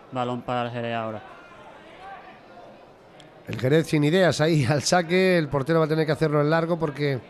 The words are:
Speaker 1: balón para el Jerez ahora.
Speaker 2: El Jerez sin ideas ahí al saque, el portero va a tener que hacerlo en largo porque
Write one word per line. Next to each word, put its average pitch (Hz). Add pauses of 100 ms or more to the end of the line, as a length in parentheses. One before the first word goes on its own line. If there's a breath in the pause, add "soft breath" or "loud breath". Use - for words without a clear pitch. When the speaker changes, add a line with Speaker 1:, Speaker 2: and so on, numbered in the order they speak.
(120)
Speaker 1:
balón 123
para 123
el 120
Jerez 117
ahora. 110 (2250)
Speaker 2:
El 113
Jerez 143
sin 151
ideas 160
ahí 151
al 143
saque, 180
el 151
portero 143
va 160
a -
tener 156
que 151
hacerlo 151
en 147
largo 165
porque 143 (120)